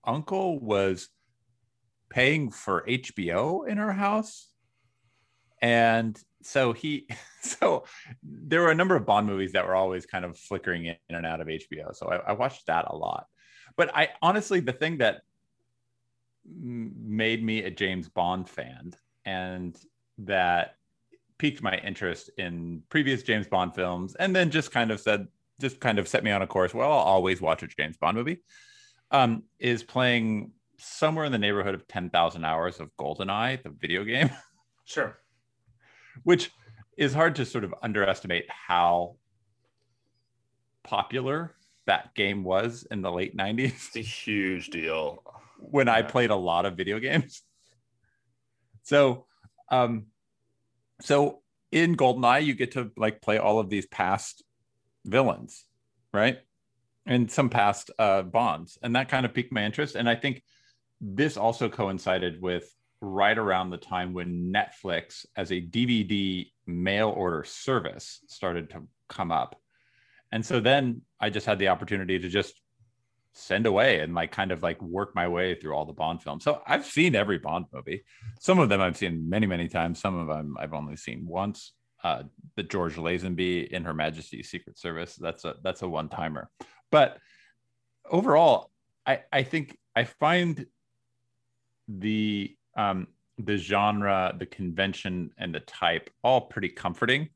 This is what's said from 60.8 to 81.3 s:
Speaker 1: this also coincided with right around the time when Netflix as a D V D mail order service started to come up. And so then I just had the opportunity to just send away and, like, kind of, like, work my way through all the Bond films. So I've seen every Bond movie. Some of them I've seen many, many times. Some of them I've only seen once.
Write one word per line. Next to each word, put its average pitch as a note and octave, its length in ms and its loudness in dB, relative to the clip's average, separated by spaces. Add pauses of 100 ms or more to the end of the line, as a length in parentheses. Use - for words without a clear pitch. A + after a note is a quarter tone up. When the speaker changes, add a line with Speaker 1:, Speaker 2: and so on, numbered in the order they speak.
Speaker 1:
this A2 360 -2
also A2+ 320 0
coincided F#2 720 -2
with F2+ 320 -4 (260)
right G2+ 380 2
around F#2 320 0
the F2+ 80 -8
time F2+ 340 -6
when F2+ 400 -4
Netflix F#2 720 -4 (120)
as F#2+ 160 -6
a F2+ 80 -2
D F2+ 260 -2
V A#2 180 2
D F#2+ 500 -4 (120)
mail F#2+ 440 0
order F2 340 -2
service - 840 -6
started E2+ 440 -6
to D2+ 160 -16 (200)
come E2+ 240 -6
up. C#2 300 -2 (720)
And A2 120 -4
so B2+ 160 0
then B2 440 2 (160)
I A2 100 0
just G2+ 160 -4
had G#2 140 2
the G2 80 4
opportunity F#2 500 0
to F2+ 100 -4
just F#2+ 320 -2 (720)
send G#2+ 340 0
away G#2 320 6
and, E2 160 -4
like, E2 160 -2
kind F#2+ 200 -2
of, E2 120 -4
like, E2 180 -2
work F#2+ 320 -6
my F2 140 0
way F2+ 260 0
through D2+ 220 -6
all D2+ 100 -2
the D#2 80 -14
Bond D#2+ 300 -4
films. D2 200 -10
So - 220 0
I've - 220 0
seen D#3+ 260 2
every G2+ 240 2
Bond D#2 340 -4
movie. C#2+ 320 -10 (360)
Some F#3 180 4
of D3+ 100 6
them G2+ 140 4
I've F2+ 160 2
seen E2 320 -4
many, G#2+ 160 2
many F2 220 -2
times. E2+ 320 -2
Some F#2+ 180 -2
of E2 100 -4
them D2+ 320 -6
I've D2+ 140 -8
only D2 220 -8
seen - 320 -12
once. F#2+ 460 -6 (300)